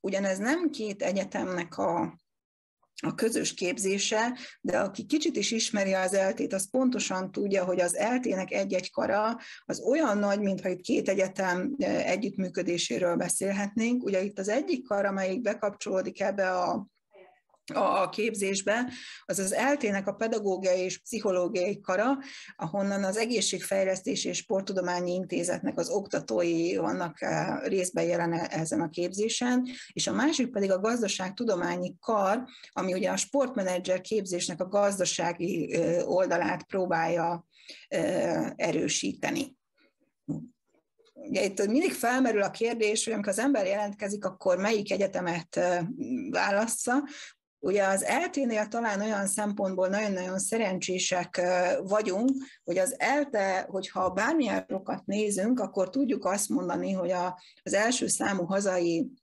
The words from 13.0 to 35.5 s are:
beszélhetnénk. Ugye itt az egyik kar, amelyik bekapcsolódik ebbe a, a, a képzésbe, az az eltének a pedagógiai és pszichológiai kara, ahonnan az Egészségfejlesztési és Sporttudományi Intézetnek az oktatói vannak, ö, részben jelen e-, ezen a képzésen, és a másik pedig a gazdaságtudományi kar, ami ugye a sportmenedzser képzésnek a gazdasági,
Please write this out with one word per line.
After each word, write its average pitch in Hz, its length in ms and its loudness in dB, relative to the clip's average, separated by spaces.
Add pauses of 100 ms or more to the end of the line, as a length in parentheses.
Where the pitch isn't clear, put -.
beszélhetnénk. 202 880 0
Ugye 196 180 2
itt 202 160 -6
az 196 100 -4
egyik 254 380 0
kar, 202 180 2
amelyik 190 360 0
bekapcsolódik 202 800 -2
ebbe 196 300 0
a, 180 400 0 (840)
a, 196 280 4
a 180 60 0
képzésbe, 208 840 0 (340)
az 190 140 -2
az 190 140 0
eltének 220 540 0
a 196 60 -2
pedagógiai 196 680 0
és 180 180 -2
pszichológiai 190 840 0
kara, 226 380 2 (380)
ahonnan 196 480 -2
az 190 120 0
Egészségfejlesztési 190 1120 0
és 175 80 -4
Sporttudományi 180 760 -2
Intézetnek 175 680 -2
az 170 100 -2
oktatói 175 880 0
vannak, 170 440 -2
ö, 180 480 -2
részben 180 360 0
jelen 170 280 0
e-, 165 180 -2
ezen 160 300 -2
a 165 80 -2
képzésen, 226 800 0 (240)
és - 140 -4
a - 60 -2
másik 254 380 2
pedig 202 200 0
a 185 100 4
gazdaságtudományi 190 1200 0
kar, 214 440 2 (280)
ami 190 200 -2
ugye 185 180 0
a 190 60 0
sportmenedzser 185 840 0
képzésnek 185 600 -2
a 180 80 -2
gazdasági, 180 1040 0